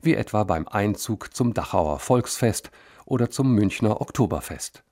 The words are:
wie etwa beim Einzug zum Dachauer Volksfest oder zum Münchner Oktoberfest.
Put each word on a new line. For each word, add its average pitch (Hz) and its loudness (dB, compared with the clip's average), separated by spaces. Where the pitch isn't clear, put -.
wie 165 2
etwa 107 0
beim 82 0
Einzug 104 -2
zum 120 0
Dachauer 78 0
Volksfest - 0
oder 120 0
zum 131 0
Münchner 107 2
Oktoberfest. - -4